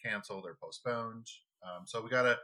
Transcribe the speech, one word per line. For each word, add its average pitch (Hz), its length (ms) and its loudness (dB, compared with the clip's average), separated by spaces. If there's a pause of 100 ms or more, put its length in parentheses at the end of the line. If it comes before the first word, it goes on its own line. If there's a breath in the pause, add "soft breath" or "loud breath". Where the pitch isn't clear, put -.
canceled 101 420 -4
or - 100 -8
postponed. 117 720 -4 (360)
Um, 92 240 -10
so 113 160 -2
we 113 80 -4
gotta 127 340 8